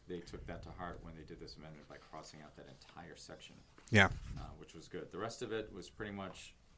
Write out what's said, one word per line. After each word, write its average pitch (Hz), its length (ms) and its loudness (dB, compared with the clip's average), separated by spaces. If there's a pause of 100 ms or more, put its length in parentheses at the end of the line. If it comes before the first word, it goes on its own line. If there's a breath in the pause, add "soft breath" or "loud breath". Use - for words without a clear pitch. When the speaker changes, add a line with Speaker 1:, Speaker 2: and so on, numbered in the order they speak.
Speaker 1:
they 87 120 0
took - 260 -8
that 85 180 -4
to 85 60 -6
heart 87 320 -4
when 82 120 -6
they 80 80 -8
did 76 160 -8
this 73 180 -8
amendment 76 320 -10
by 71 80 -12 (140)
crossing 78 320 -8
out 73 140 -14
that 71 120 -10
entire 76 480 -12
section. - 380 -12 (360)
Speaker 2:
Yeah. 101 160 12 (320)
Speaker 1:
Uh, - 40 -2 (160)
which - 160 -12
was 80 140 -10
good. 80 240 -4
The 85 60 -2
rest 113 240 0
of 110 100 0
it 107 200 0
was 90 180 -8
pretty 104 220 -4
much 98 420 -4 (240)